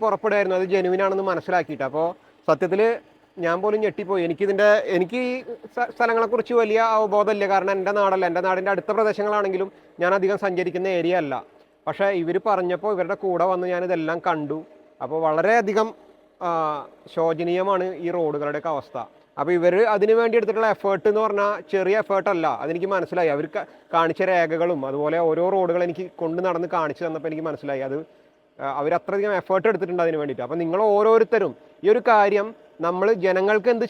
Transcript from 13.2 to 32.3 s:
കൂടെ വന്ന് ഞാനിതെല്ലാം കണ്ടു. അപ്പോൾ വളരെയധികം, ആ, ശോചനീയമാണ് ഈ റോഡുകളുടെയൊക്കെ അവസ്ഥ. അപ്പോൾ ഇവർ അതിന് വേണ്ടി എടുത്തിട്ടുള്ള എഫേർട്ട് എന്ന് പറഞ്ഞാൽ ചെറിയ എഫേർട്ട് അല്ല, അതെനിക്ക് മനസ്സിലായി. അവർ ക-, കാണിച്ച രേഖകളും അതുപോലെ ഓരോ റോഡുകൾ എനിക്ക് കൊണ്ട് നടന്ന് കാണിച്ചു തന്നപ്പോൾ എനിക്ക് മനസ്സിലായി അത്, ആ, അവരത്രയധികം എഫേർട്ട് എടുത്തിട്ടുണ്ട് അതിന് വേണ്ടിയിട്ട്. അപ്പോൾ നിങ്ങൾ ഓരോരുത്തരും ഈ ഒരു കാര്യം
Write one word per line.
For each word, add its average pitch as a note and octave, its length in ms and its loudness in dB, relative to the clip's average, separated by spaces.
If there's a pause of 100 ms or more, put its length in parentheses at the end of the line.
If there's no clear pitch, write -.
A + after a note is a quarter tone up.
കൂടെ F3 280 0
വന്ന് F3+ 200 -2
ഞാനിതെല്ലാം E3+ 460 -2 (100)
കണ്ടു. D#3 300 -4 (440)
അപ്പോൾ C#3+ 240 -6
വളരെയധികം, G3+ 600 0 (600)
ആ, - 20 -2 (680)
ശോചനീയമാണ് F3 720 0 (180)
ഈ - 20 -4 (120)
റോഡുകളുടെയൊക്കെ D3 560 -4
അവസ്ഥ. C3 220 -10 (420)
അപ്പോൾ D3+ 200 0
ഇവർ F3 140 4 (220)
അതിന് G#3 260 4
വേണ്ടി A#3 180 2
എടുത്തിട്ടുള്ള A3 360 0
എഫേർട്ട് G3 360 -2
എന്ന് G#3+ 140 0
പറഞ്ഞാൽ G3+ 280 0 (180)
ചെറിയ G3 320 2
എഫേർട്ട് G3 300 0
അല്ല, E3 140 0 (160)
അതെനിക്ക് E3+ 320 -4
മനസ്സിലായി. F3 400 0
അവർ D3+ 100 -2 (100)
ക-, G3+ 120 -6 (260)
കാണിച്ച E3 280 2 (100)
രേഖകളും E3+ 580 0
അതുപോലെ D3+ 300 -2 (100)
ഓരോ D#3+ 160 0 (100)
റോഡുകൾ F3 320 2
എനിക്ക് F3+ 180 -6 (160)
കൊണ്ട് E3+ 260 -4
നടന്ന് E3+ 280 -2
കാണിച്ചു D#3 300 -4
തന്നപ്പോൾ D#3+ 260 -6
എനിക്ക് D#3 200 -6
മനസ്സിലായി C#3 360 -6
അത്, C3+ 100 -6 (680)
ആ, - 20 -4 (160)
അവരത്രയധികം F#3+ 580 -2
എഫേർട്ട് F#3+ 320 0
എടുത്തിട്ടുണ്ട് F3 340 -2
അതിന് D#3+ 160 0
വേണ്ടിയിട്ട്. C3 260 -6
അപ്പോൾ D#3 160 -4
നിങ്ങൾ E3 160 0 (160)
ഓരോരുത്തരും A3 580 4 (320)
ഈ F#3+ 80 6
ഒരു A#3+ 180 0
കാര്യം G#3 380 4 (360)